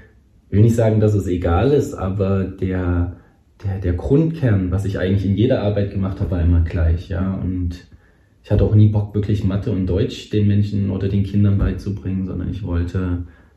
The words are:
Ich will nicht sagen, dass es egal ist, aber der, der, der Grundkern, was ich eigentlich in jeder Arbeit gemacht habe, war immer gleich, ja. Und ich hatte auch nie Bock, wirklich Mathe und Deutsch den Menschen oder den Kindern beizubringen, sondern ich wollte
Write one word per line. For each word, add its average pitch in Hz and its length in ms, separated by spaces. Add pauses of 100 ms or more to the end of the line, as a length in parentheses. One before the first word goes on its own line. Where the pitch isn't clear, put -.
(480)
Ich - 80
will 104 80
nicht 117 140
sagen, 107 240
dass 107 140
es 92 120
egal 90 440
ist, - 220
aber 95 520
der, 90 720 (440)
der, 95 180
der 90 140
Grundkern, 120 800
was 95 140
ich - 140
eigentlich 95 260
in 98 100
jeder 120 280
Arbeit 101 280
gemacht 98 300
habe, 95 100
war 87 100
immer 85 200
gleich, 82 480
ja. 95 240
Und 90 540 (560)
ich - 80
hatte 104 140
auch 107 100
nie 107 140
Bock, 104 260
wirklich 101 280
Mathe 98 280
und 92 160
Deutsch - 420
den 104 180
Menschen 101 440
oder 98 160
den 101 160
Kindern 101 340
beizubringen, 95 680
sondern 90 240
ich - 140
wollte 87 600 (340)